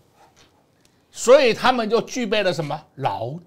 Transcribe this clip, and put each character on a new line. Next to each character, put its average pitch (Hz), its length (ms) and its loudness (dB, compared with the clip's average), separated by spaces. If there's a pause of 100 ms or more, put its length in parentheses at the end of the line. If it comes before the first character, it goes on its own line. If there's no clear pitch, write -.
(1120)
所 269 300 6
以 240 100 4
他 233 200 0
们 233 180 -2
就 226 120 0
具 247 260 -6
备 208 160 0
了 185 100 0
什 160 100 -6
么？ 147 160 -8 (160)
劳 120 360 -6 (160)